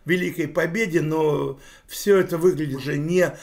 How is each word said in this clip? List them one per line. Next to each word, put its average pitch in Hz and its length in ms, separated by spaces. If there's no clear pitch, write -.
Великой 175 420
Победе, 170 540
но 147 580
все 202 300
это 180 200
выглядит 156 400
уже 139 200
не 165 460